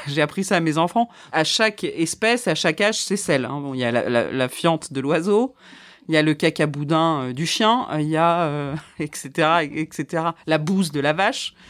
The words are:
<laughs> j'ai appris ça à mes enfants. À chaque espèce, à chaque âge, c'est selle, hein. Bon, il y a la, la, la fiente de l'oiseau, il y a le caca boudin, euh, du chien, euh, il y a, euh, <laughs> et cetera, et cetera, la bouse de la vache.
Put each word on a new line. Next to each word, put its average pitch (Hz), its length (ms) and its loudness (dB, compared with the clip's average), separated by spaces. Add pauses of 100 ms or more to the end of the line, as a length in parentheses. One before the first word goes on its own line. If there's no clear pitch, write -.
<laughs> - 60 -12
j'ai 143 140 0
appris 147 220 0
ça 196 140 0
à - 20 2
mes 156 180 0
enfants. 202 300 2 (240)
À 156 120 2
chaque 214 400 0
espèce, 220 640 -2
à 160 80 2
chaque 160 260 0
âge, 214 180 2
c'est - 180 -2
selle, 139 280 0
hein. 135 160 -6
Bon, 139 120 -6
il 131 60 -4
y 127 40 0
a 120 80 2
la, 120 180 0
la, 117 220 2
la 127 180 0
fiente - 420 -2
de 135 80 -6
l'oiseau, 180 560 0 (520)
il 160 80 -2
y - 20 4
a 151 60 6
le 156 100 4
caca 160 340 2
boudin, 151 600 0
euh, 127 40 -6
du 151 120 -4
chien, 226 460 2
euh, 151 100 -2
il 151 80 -2
y 156 80 0
a, 170 260 2
euh, 143 320 -4 (120)
<laughs> - 120 -14
et 151 140 -6
cetera, 160 500 0
et 151 280 -6
cetera, 165 440 -4 (100)
la 160 120 2
bouse 170 340 0
de 147 80 -2
la 143 140 2
vache. 196 400 -2 (160)